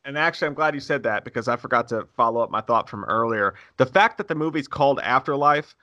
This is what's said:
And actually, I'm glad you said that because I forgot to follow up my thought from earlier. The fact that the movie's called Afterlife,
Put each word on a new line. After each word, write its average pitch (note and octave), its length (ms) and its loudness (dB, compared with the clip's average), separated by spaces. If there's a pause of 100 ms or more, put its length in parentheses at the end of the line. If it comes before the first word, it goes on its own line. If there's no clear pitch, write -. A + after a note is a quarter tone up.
And C#3 140 -8
actually, D#3+ 300 0
I'm C#3+ 60 -8
glad D3+ 200 0
you C#3 60 -6
said C#3+ 240 -4
that G#2+ 200 -2
because A#2+ 240 -6
I A#2+ 80 0
forgot A#2+ 320 0
to A2+ 180 -4 (100)
follow A#2 260 2
up - 80 -4
my A2 100 -2
thought A2+ 260 0
from G#2 180 -12
earlier. A2 500 0 (240)
The B2+ 80 4
fact G3 320 2
that G#3 100 -8
the E3 60 -2
movie's D3+ 340 -4
called C#3 320 2
Afterlife, C#3+ 840 0